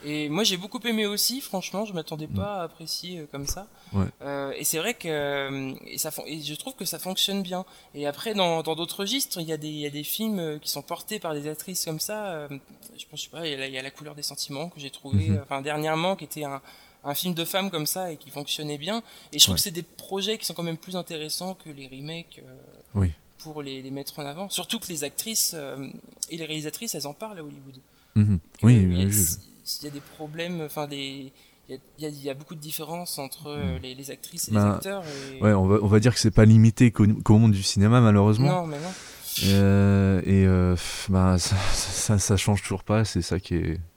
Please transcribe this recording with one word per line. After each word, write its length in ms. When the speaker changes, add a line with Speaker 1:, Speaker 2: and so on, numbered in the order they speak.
Speaker 1:
Et 260
moi, 140
j'ai 140
beaucoup 280
aimé 220
aussi, 340
franchement, 440
je 80
m'attendais 340
Speaker 2:
Mm. 80
Speaker 1:
pas 240
à 60
apprécier, 540
euh, 120
comme 160
ça. 180
Speaker 2:
Ouais. 120
Speaker 1:
Euh, 340
et 100
c'est 120
vrai 160
que, 140
euh, 680
et 100
ça 140
fon-, 160
et 160
je 100
trouve 220
que 100
ça 140
fonctionne 420
bien. 240
Et 100
après, 300
dans, 260
dans 140
d'autres 240
registres, 400
il 80
y 60
a 40
des, 120
il 100
y 80
a 20
des 140
films, 360
euh, 200
qui 100
sont 140
portés 340
par 160
des 160
actrices 360
comme 160
ça. 320
Euh, 160
je 100
pense, 100
je 40
sais 80
pas, 160
il 60
y 20
a 20
la, 100
il 60
y 60
a 20
La 100
couleur 220
des 100
sentiments 460
que 100
j'ai 120
trouvé, 380
Speaker 2:
Mhm. 80
Speaker 1:
euh, 60
enfin, 180
dernièrement, 540
qui 100
était 180
un, 180
un 120
film 180
de 120
femme 260
comme 160
ça 240
et 60
qui 120
fonctionnait 480
bien. 240
Et 60
je 60
trouve 80
Speaker 2:
Ouais. 40
Speaker 1:
que 60
c'est 80
des 120
projets 540
qui 80
sont 80
quand 100
même 140
plus 180
intéressants 600
que 160
les 160
remakes, 600
euh, 40
Speaker 2:
Oui. 160
Speaker 1:
pour 240
les, 220
les 80
mettre 280
en 60
avant. 240
Surtout 300
que 80
les 160
actrices, 520
euh, 320
et 60
les 80
réalisatrices, 500
elles 100
en 80
parlent 240
à 60
Hollywood. 320
Speaker 2:
Mhm. 240
Speaker 1:
Que 60
Speaker 2:
Oui, 120
Speaker 1:
il 40
y 40
a, 20
Speaker 2:
oui, 180
oui. 60
Speaker 1:
s-, 280
il 40
y 20
a 40
des 80
problèmes, 680
enfin, 220
des, 440
il 60
y 20
a, 0
il 40
y 40
a, 20
il 140
y 80
a 20
beaucoup 220
de 40
différences 600
entre, 320
euh, 240
Speaker 2:
Mhm. 80
Speaker 1:
les, 100
les 160
actrices 380
et 40
Speaker 2:
Ben, 180
Speaker 1:
les 80
acteurs. 260
Et 60
Speaker 2:
ouais, 100
on 140
va, 160
on 40
va 120
dire 160
que 40
c'est 120
pas 140
limité 440
qu'au, 160
qu'au 140
monde 140
du 100
cinéma, 400
malheureusement. 600
Speaker 1:
Non, 20
mais 140
non. 140
Speaker 2:
Euh, 840
et, 220
euh, 260
pff, 380
bah, 260
ça, 180
ça, 180
ça, 280
ça 180
change 260
toujours 200
pas, 220
c'est 160
ça 180
qui 160
est 240